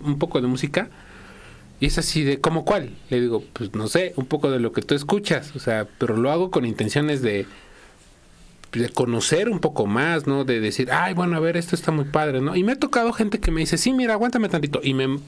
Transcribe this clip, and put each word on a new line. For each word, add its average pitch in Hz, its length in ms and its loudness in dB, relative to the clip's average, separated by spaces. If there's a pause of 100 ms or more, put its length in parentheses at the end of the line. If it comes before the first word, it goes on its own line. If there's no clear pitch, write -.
un 147 160 0
poco 165 220 0
de 123 60 0
música?". 143 420 -2 (920)
Y 139 60 0
es 143 140 2
así 160 240 0
de, 139 180 0
"¿Cómo 160 240 -2
cuál?". 175 240 0 (200)
Le 123 120 2
digo, 117 220 0 (100)
"Pues 104 220 -8
no 107 120 -2
sé, 175 300 0
un 131 80 -2
poco 143 260 0
de 131 80 2
lo 113 140 0
que 110 80 -2
tú - 120 0
escuchas", 147 640 -2
o 135 40 -8
sea, 110 280 -2 (120)
pero 117 180 0
lo 127 140 2
hago 180 200 0
con 139 140 0
intenciones 131 560 -2
de, 101 240 -2 (1300)
de 117 160 0
conocer 127 580 0
un 202 120 0
poco 143 260 0
más, 147 420 0
¿no? 139 160 2
De 127 160 2
decir, 110 320 0
"Ay, 175 220 0
bueno, 175 240 0
a - 20 0
ver, 165 160 0
esto 170 220 -2
está - 160 -2
muy 151 100 2
padre", 147 380 0
¿no? 143 160 0
Y 180 80 4
me 233 80 2
ha - 60 -6
tocado 233 340 2
gente 214 260 0
que - 100 2
me 160 120 2
dice, 160 160 0
"Sí, 247 160 2
mira, 247 200 2
aguántame 226 360 2
tantito". 151 340 0
Y 135 100 2
me, 131 240 2 (100)